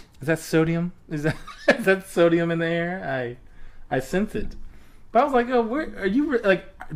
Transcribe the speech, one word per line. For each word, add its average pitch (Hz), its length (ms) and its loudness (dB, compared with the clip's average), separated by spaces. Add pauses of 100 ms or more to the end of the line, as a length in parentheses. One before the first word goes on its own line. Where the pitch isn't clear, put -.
(200)
is 127 80 -6
that 160 100 0
sodium? 165 540 0 (160)
Is 151 160 -6
that, 156 120 0 (160)
<laughs> - 240 -2
is 233 100 -6
that 190 200 2
sodium 170 460 4
in 165 80 -2
the 165 60 0
air? 165 720 -4 (540)
I, 139 60 0
I - 20 2
sense 185 380 -2
it. - 180 -2 (560)
But 226 120 4
I - 20 4
was 294 100 0
like, 240 160 2
"Oh, 247 120 2
where 226 360 -4
are 190 80 -4
you?" 277 240 2
Re-, 240 120 0
like, 190 220 2 (320)